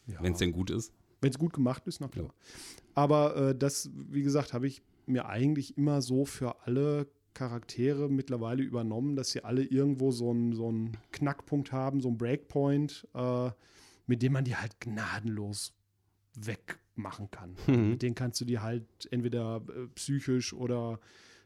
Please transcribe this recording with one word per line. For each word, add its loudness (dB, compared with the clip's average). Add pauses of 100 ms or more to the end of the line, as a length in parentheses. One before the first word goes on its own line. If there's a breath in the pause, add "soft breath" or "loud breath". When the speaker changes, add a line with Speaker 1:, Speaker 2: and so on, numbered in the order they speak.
Speaker 1:
Ja. -6
Speaker 2:
wenn's 2
denn 2
gut -2
ist. -4 (260)
Speaker 1:
Wenn's 2
gut 0
gemacht 0
ist, -8
na -8
klar. -6
Speaker 2:
Ja. -16 (600 loud breath)
Speaker 1:
Aber, 4
äh, 4
das, 0
wie -4
gesagt, 0
habe -2
ich -8 (280)
mir 0
eigentlich 0
immer 4
so 2
für -6
alle 2 (260)
Charaktere -2
mittlerweile 0
übernommen, -2
dass -2
sie -4
alle 2
irgendwo 4
so 0
'n, 2
so -2
'n -2 (160)
Knackpunkt -2
haben, 0
so 0
'n 0
Breakpoint, 0
äh, 0 (540 soft breath)
mit 2
dem 4
man 2
die -2
halt -6
gnadenlos -4 (640)
wegmachen -10
kann. -14 (120)
Speaker 2:
Mhm. 6
Speaker 1:
Mit -2
denen 0
kannst -2
du -4
die -2
halt -4 (260)
entweder, -2
äh, -10
psychisch 0
oder, -4 (460 soft breath)